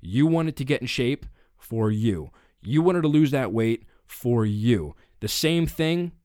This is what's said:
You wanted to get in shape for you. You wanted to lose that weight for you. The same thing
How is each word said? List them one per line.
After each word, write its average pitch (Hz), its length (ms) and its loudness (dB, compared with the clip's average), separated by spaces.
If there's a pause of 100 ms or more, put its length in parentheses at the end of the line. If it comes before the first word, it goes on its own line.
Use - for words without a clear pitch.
You 117 260 2
wanted 165 300 0
to 139 80 -6
get 135 160 0
in 123 60 -8
shape 127 400 -2 (300)
for 113 340 -2
you. 107 400 -2 (320)
You 143 200 0
wanted 175 200 2
to 156 60 2
lose 151 240 4
that 127 200 -2
weight 113 320 0 (220)
for 120 380 0
you. 104 500 0 (260)
The - 80 -6
same 165 380 0
thing 165 460 -2 (120)